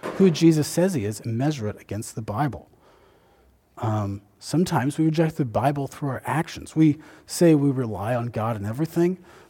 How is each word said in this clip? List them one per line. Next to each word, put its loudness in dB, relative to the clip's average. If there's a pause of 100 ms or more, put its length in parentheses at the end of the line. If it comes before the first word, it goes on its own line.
(160)
who 8
Jesus 4
says 0
he -2
is -4
and -4
measure -2
it -10
against -10
the -10
Bible. -4 (1080)
Um, -2 (180)
sometimes 0
we 2
reject 0
the 0
Bible 0
through -8
our -6
actions. -6
We 4 (280)
say 4
we 2
rely -4
on -4
God -4
in -8
everything, 0 (320)